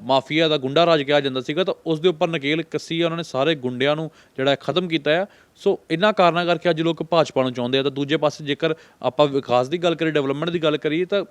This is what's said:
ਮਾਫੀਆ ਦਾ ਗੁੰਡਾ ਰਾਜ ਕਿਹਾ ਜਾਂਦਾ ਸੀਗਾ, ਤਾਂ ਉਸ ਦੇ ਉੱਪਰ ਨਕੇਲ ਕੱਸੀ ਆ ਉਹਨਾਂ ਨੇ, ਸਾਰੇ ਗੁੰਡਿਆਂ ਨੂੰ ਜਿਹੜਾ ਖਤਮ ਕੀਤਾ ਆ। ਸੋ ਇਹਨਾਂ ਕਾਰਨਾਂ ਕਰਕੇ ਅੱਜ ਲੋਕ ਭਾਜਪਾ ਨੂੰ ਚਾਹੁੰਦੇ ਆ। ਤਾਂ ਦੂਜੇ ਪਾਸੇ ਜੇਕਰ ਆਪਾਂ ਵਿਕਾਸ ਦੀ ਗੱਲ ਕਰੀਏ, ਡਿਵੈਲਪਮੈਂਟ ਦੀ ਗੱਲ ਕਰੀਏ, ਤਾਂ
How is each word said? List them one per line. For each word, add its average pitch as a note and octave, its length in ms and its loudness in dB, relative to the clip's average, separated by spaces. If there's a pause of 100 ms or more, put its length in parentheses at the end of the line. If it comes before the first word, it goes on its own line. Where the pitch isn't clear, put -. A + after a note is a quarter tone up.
ਮਾਫੀਆ C3+ 460 2
ਦਾ D3+ 80 0
ਗੁੰਡਾ C#3 300 2
ਰਾਜ D#3+ 160 4
ਕਿਹਾ D3 180 2
ਜਾਂਦਾ C3 200 -2
ਸੀਗਾ, D#3 240 -2
ਤਾਂ F#3 100 -2 (120)
ਉਸ D#3+ 140 -2
ਦੇ F3 80 2
ਉੱਪਰ F3 200 0
ਨਕੇਲ D#3 340 -2
ਕੱਸੀ E3 380 -6
ਆ E3+ 40 2
ਉਹਨਾਂ E3 120 -2
ਨੇ, E3+ 60 -6
ਸਾਰੇ D3+ 320 0
ਗੁੰਡਿਆਂ B2+ 420 -2
ਨੂੰ D#3 140 -6 (260)
ਜਿਹੜਾ C3+ 180 2
ਖਤਮ F3 340 -2
ਕੀਤਾ D#3+ 340 0
ਆ। G3+ 40 -4 (300)
ਸੋ G3 240 0 (100)
ਇਹਨਾਂ F#3 220 2
ਕਾਰਨਾਂ F3 340 2
ਕਰਕੇ F3 240 0
ਅੱਜ D#3+ 120 0
ਲੋਕ E3 200 -2
ਭਾਜਪਾ D#3 400 2
ਨੂੰ B2+ 100 0
ਚਾਹੁੰਦੇ B2 260 -2
ਆ। C3+ 40 0
ਤਾਂ C#3 80 0
ਦੂਜੇ C#3+ 260 -2
ਪਾਸੇ D3+ 280 -2
ਜੇਕਰ D3+ 300 -2 (280)
ਆਪਾਂ C#3 240 2
ਵਿਕਾਸ B2+ 420 0
ਦੀ E3+ 100 -4
ਗੱਲ E3+ 160 0
ਕਰੀਏ, D#3+ 180 -2
ਡਿਵੈਲਪਮੈਂਟ D3 380 -2
ਦੀ E3+ 80 -4
ਗੱਲ D3+ 180 0
ਕਰੀਏ, D#3 280 -2
ਤਾਂ F#3+ 260 -2